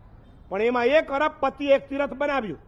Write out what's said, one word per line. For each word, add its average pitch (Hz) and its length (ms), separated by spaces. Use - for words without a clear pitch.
પણ 190 120
એમાં 240 240
એક 302 260
અરબપતિ 285 540
એક 269 240
તીર્થ 277 240
બનાવ્યું 262 540